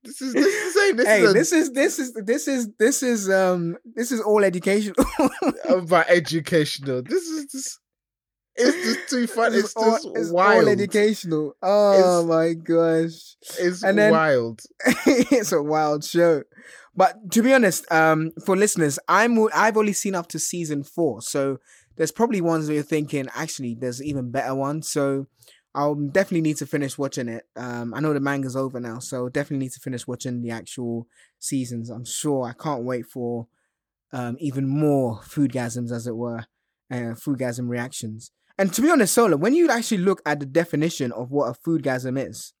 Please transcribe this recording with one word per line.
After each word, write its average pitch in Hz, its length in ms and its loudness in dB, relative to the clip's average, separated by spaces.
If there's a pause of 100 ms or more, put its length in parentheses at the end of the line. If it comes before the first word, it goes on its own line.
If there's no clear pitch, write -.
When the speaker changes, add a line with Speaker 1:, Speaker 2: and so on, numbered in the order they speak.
Speaker 1:
This 254 160 -16
is, 262 140 -8
this 294 120 4
is 392 300 0
insane. 403 200 4
This 220 100 2
Speaker 2:
Hey, 208 160 6
Speaker 1:
is 208 80 8
a - 20 4
Speaker 2:
this 277 200 4
is, 311 200 2
this 285 260 2
is, 254 160 -6
this 220 340 -2
is, 247 200 -2 (100)
this 262 240 2
is, 220 280 0
um, 180 480 2 (160)
this 240 180 -4
is 226 80 -2
all 208 240 4
educational. 196 500 0 (400)
<laughs> - 340 -2
Speaker 1:
About 175 420 4
educational. 151 920 0
This 339 200 -2
is 320 280 -8
just, - 300 -12 (760)
it's 277 280 4
just 226 240 -4
too 247 180 -2
fun. 226 280 0
Speaker 2:
It's 220 140 2
Speaker 1:
It's - 80 -12
Speaker 2:
all, 220 160 4
Speaker 1:
just 220 220 -2
Speaker 2:
it's 165 140 -2
all 170 60 -2
Speaker 1:
wild. 190 340 6
Speaker 2:
educational. 196 920 0
Oh 190 580 6
Speaker 1:
It's, 170 80 0
Speaker 2:
my 165 240 2
gosh. 165 840 0 (220)
Speaker 1:
it's 180 240 -2
Speaker 2:
And 196 140 2
then 208 160 6
Speaker 1:
wild. 131 480 2 (120)
Speaker 2:
<laughs> - 140 -4 (200)
it's 247 460 2
a 151 100 2
wild 151 420 0
show. 170 380 2 (520)
But 185 380 0
to 226 100 4
be 269 120 6
honest, 220 360 2
um, 160 420 4 (120)
for 190 100 2
listeners, 175 440 2 (100)
I'm, 220 460 4
I've 208 240 2
only 214 160 2
seen 190 200 -4
up 170 140 -6
to 160 100 -10
season 151 440 -6
four, 139 400 -4
so 139 360 -4 (380)
there's 156 160 -2
probably 226 300 0
ones 160 240 0
where 151 80 -2
you're 147 80 0
thinking, 143 520 -4
"Actually, 127 460 -8
there's 123 220 -6
even 135 300 -6
better 135 220 -4
ones." 143 340 -4
So 139 400 -2 (480)
I'll 147 180 0
definitely 160 460 0
need 151 160 0
to 143 100 -8
finish 143 320 -4
watching 135 300 -6
it. 117 160 -10 (100)
Um, 120 400 -8
I 131 60 -6
know 156 140 0
the 143 60 0
manga's 135 360 -2
over 131 240 -4
now, 120 180 -10
so 123 300 -8
definitely 139 380 -4
need 127 80 -12
to - 60 -20
finish 127 280 -10
watching 123 340 -8
the 117 80 -6
actual 117 560 -8 (320)
seasons. 120 500 -6
I'm 117 160 -12
sure 135 440 -4
I 120 120 -12
can't 143 220 -6
wait 123 240 -6
for, 120 400 -8 (640)
um, 123 280 -8
even 135 260 -4
more 135 540 0
foodgasms, 120 720 -4
as 117 160 -8
it 110 80 -6
were, 117 300 -8 (440)
uh, 120 240 -6
foodgasm 123 540 -4
reactions. 120 640 -8 (240)
And 196 180 0
to 226 80 0
be 311 80 4
honest, 247 240 4
Sola, 214 220 4
when 202 180 2
you 330 160 4
actually 233 280 0
look 185 280 0
at 147 140 -2
the 139 60 -6
definition 151 640 -2
of 123 180 -8
what 139 240 0
a - 60 -18
foodgasm 131 580 -2 (100)
is - 320 -16